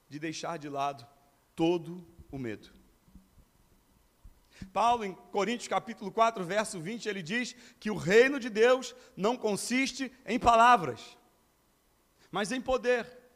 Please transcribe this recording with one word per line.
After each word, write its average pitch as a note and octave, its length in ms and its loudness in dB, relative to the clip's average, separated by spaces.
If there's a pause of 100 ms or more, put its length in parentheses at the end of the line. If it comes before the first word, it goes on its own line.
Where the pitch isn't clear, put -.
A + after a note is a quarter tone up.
de C#3+ 120 -16
deixar D#3+ 400 -8
de D3 100 -12
lado C#3 380 -6 (480)
todo E3+ 520 -2 (220)
o C#3 80 -14
medo. A2+ 320 -10 (2000)
Paulo, A#3 320 2
em F#3+ 100 -6 (180)
Coríntios G3+ 360 -2
capítulo G3 440 -6
quatro, A3+ 320 2
verso G3 360 -4
vinte, G#3+ 300 -8
ele G3 140 -6
diz A3+ 320 -4 (240)
que G#3+ 100 -6
o G3+ 60 -2
reino A3+ 440 6
de A#3 80 -6
Deus A#3+ 480 2 (220)
não G#3 180 0
consiste A#3+ 760 -2 (120)
em A3+ 140 -2
palavras, A3+ 800 4 (1120)
mas F#3+ 220 -6
em C4 100 -4
poder. B3 460 -2 (280)